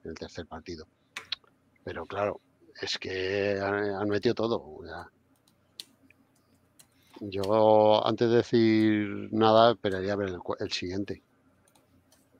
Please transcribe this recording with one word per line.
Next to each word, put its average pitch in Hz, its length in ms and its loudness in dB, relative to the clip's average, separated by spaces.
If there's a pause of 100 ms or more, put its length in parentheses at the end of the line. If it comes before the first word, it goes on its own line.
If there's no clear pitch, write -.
en 82 60 -12
el 80 80 -12
tercer 82 280 -14
partido. 80 400 -16 (1000)
Pero 85 220 -10
claro, 101 340 -4 (400)
es - 180 -6
que 98 640 -2
han, 98 120 -2 (200)
han 101 140 -4
metido 104 260 0
todo, 113 220 -2 (220)
o - 60 -18
sea. 82 220 -14 (2250)
Yo, 107 880 4
antes 117 240 0
de 117 60 4
decir 110 960 2
nada, 110 420 6
esperaría 98 420 -4
a - 20 -2
ver 101 140 -4
el 90 80 -8
cu-, - 200 -8
el 101 140 -6
siguiente. 95 500 -6 (1160)